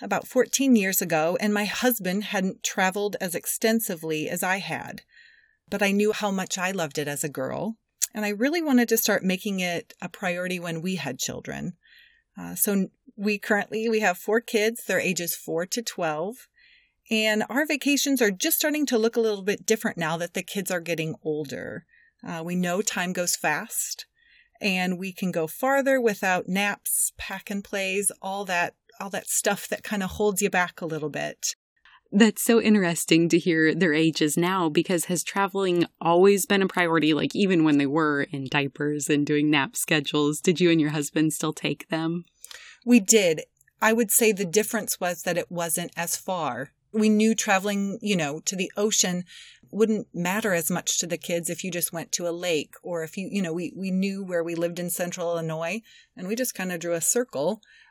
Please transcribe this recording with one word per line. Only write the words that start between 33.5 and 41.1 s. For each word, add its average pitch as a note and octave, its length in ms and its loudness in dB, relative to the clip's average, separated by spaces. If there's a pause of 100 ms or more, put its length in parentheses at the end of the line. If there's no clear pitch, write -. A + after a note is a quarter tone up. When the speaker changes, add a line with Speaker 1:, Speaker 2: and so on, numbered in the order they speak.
Speaker 2:
their E3+ 180 2
ages D#3+ 460 2
now, F3 320 2
because E3 360 -2
has F3 180 -2
traveling F#3+ 640 0 (120)
always F#3 460 6
been G3+ 160 2
a F#3+ 60 4
priority, E3 440 2
like, D3 240 0
even F#3 280 4
when D3 160 6
they C#3+ 80 2
were D3 440 2
in C3+ 180 -6
diapers D3 600 -2
and D3 160 4
doing D3 240 2
nap C#3 260 2
schedules? D3+ 640 0
Did F3+ 220 2
you F3 80 6
and E3 100 6
your D3+ 120 2
husband D#3 420 0